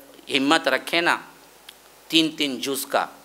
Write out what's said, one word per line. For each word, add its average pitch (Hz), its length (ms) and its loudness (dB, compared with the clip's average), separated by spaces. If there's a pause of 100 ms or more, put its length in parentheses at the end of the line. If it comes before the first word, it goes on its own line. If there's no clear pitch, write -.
(280)
हिम्मत 143 400 2
रखें 131 340 0
ना, 156 120 2 (960)
तीन 160 220 4
तीन 143 260 -4
जुज़ 135 300 -4
का 95 200 0 (160)